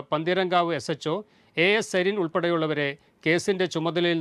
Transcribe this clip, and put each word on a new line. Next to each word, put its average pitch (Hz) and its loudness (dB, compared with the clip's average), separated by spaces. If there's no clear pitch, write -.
പന്തീരങ്കാവ് 175 2
എസ് 165 -6
എച്ച് 151 -6
ഒ - -2
എ - 2
എസ് - -4
സെരിൻ 196 0
ഉൾപ്പെടെയുള്ളവരെ 160 0
കേസിൻ്റെ 180 2
ചുമതലയിൽ 165 0